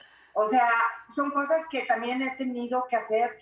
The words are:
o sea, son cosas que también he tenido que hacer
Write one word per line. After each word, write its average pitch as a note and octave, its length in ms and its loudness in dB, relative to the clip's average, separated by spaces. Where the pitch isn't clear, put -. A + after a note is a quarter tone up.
o G#3+ 140 2
sea, A#3+ 200 4
son C#4+ 160 -2
cosas D4+ 400 0
que B3+ 120 -2
también A#3+ 400 0
he C4 140 -2
tenido B3+ 520 -4
que B3 80 0
hacer A3+ 460 0